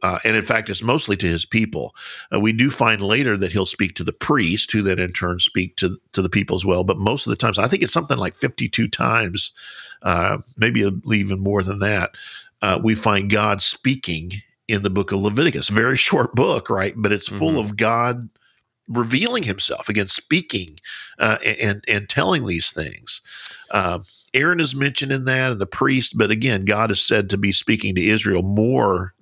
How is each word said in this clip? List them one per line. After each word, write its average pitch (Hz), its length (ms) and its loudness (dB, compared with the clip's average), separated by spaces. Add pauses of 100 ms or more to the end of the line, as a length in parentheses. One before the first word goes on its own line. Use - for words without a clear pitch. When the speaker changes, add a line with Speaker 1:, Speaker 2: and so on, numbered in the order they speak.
Speaker 1:
uh, 92 220 0
and 110 100 2
in 107 80 2
fact, 110 280 -2
it's 98 120 -4
mostly 117 360 0
to 98 80 0
his 82 180 0
people. 104 500 -2 (400)
Uh, 107 60 2
we 110 120 4
do 120 160 2
find 113 320 2
later 110 360 2
that 95 160 -2
he'll 95 140 0
speak - 280 -2
to 82 100 -4
the - 80 -2
priest, 104 600 0
who 107 100 2
then 92 160 2
in 90 140 -2
turn 90 260 -4
speak - 380 0
to, 92 220 -2 (160)
to 98 80 0
the 90 80 -2
people 98 260 0
as 92 80 -4
well. 90 180 2
But 92 160 0
most 107 280 -2
of 117 40 -2
the 113 60 -2
times, 113 240 0
I 117 80 2
think - 160 -2
it's - 80 0
something 143 260 0
like 92 160 -4
fifty-two - 540 -2
times, 113 640 -2 (500)
uh, 92 360 0 (180)
maybe 110 240 2 (320)
even 98 280 0
more 98 220 0
than 98 160 -4
that, 101 320 0 (520)
uh, 95 200 2
we 110 120 4
find 101 340 2
God 104 320 2
speaking 90 720 -2 (360)
in 101 140 0
the 101 80 0
book 95 220 0
of 98 60 2
Leviticus. 117 500 0
Very 117 280 2
short - 380 2
book, 135 360 2
right? 98 260 -2
But 104 160 0
it's 101 160 -2
full 123 220 -2
Speaker 2:
Mm-hmm. 151 80 2
Speaker 1:
of 104 180 -4
God 117 520 0 (600)
revealing 139 560 0
himself, - 440 -4
again, 104 200 0
speaking, 95 720 -2 (400)
uh, 110 260 2
a-, - 200 0
and, 101 240 -2
and 101 200 0
telling 156 380 0
these 85 240 -2
things. 64 500 -8 (500)
Uh, 90 300 0 (340)
Aaron 165 260 2
is 139 140 0
mentioned 135 380 -2
in 135 120 -2
that 131 280 0
and 104 80 -4
the 98 60 -2
priest, 135 500 0
but 107 140 4
again, 110 340 0
God 107 260 2
is 98 140 0
said 101 260 2
to 98 80 0
be 101 140 2
speaking 101 420 0
to 90 100 2
Israel 104 380 2
more 101 800 2